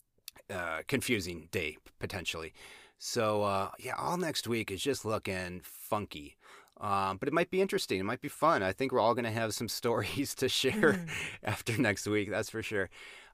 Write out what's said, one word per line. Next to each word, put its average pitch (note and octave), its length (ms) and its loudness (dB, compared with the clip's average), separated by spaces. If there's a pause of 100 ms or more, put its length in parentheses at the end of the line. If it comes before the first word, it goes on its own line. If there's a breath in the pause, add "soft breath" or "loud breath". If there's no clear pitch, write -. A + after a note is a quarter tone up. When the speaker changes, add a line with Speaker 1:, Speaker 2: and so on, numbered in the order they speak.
(500)
Speaker 1:
uh, E2+ 380 -4
confusing F2+ 600 0
day, D#2+ 340 -2
p-, - 140 -20
potentially. F2 540 -6 (460 loud breath)
So, G#2+ 440 0
uh, G2 360 2
yeah, B2+ 180 -6
all D#3+ 200 0
next E3+ 320 -2
week A2+ 220 0
is F#2 120 -4
just C3+ 220 0
looking F#2 580 -2
funky. - 760 -6 (440 loud breath)
Um, G2 380 2
but C3+ 100 0
it C#3 60 0
might E3+ 160 2
be F#3 100 2
interesting. F#3+ 380 0
It F#2+ 60 0
might A#2 160 -2
be D3 80 -8
fun. D3+ 340 4
I F#2+ 100 2
think C3 200 0
we're B2 80 6
all A2+ 140 6
gonna A#2 180 0
have A2+ 220 0
some A#2 140 -4
<laughs> - 120 -4
stories A#2 560 0
to C3 120 2
share F3+ 460 4
Speaker 2:
Mm. E3+ 140 -6 (360 loud breath)
Speaker 1:
after G#2+ 340 -2
next G#2+ 280 2
week, G#2 240 2
that's G#2 200 -2
for A2 120 -6
sure. G2 260 -2 (460 loud breath)